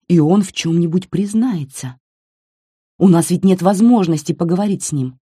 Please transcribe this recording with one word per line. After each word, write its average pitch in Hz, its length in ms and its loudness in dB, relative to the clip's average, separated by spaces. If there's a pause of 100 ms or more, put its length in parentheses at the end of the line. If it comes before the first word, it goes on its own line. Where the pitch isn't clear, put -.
и 180 120 4
он 165 220 2
в 190 120 -4
чём-нибудь 170 560 -2
признается? 202 920 -4 (960)
У 180 100 4
нас 170 220 4
ведь 180 140 -2
нет 185 180 2
возможности 190 720 2
поговорить 180 500 -2
с - 80 -10
ним, 131 340 -6